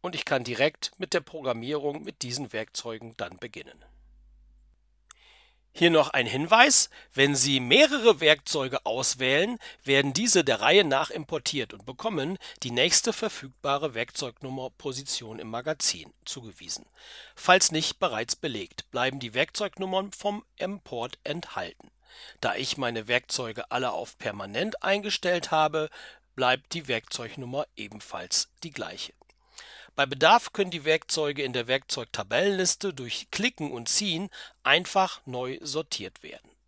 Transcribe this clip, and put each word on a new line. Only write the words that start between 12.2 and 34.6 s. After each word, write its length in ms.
die 80
nächste 420
verfügbare 800
Werkzeugnummer 760
Position 680
im 140
Magazin 600
zugewiesen. 640
Falls 360
nicht 280
bereits 360
belegt, 540
bleiben 300
die 160
Werkzeugnummern 760
vom 320
Import 680
enthalten. 680
Da 140
ich 200
meine 320
Werkzeuge 640
alle 220
auf 260
permanent 680
eingestellt 680
habe, 400
bleibt 380
die 140
Werkzeugnummer 800
ebenfalls 720
die 80
gleiche. 420
Bei 120
Bedarf 480
können 180
die 140
Werkzeuge 580
in 80
der 160
Werkzeugtabellenliste 1300
durch 360
Klicken 440
und 160
Ziehen 400